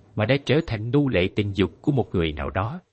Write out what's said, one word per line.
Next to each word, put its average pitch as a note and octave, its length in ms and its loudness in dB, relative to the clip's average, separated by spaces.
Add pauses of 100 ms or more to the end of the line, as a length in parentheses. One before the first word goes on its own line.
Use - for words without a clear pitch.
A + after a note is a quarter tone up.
(160)
mà G#2+ 100 0
đã C3 200 2
trở C3+ 220 2
thành A2+ 240 -6
nô C#3+ 160 2
lệ F#2 280 2
tình G2+ 180 0
dục F#2 280 0
của D#3 100 0
một A#2+ 240 0
người E2 160 2
nào C#2 180 -6
đó." A2+ 300 -4 (140)